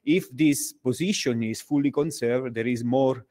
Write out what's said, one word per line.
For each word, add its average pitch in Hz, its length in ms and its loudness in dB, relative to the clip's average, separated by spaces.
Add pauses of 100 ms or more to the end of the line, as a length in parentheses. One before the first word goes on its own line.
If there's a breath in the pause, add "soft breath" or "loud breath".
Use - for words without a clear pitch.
if 175 320 2
this 143 360 2
position 127 720 -2
is 110 180 -6
fully 143 280 0
conserved, 131 640 -2
there 113 120 -4
is 120 180 -2
more, 127 460 2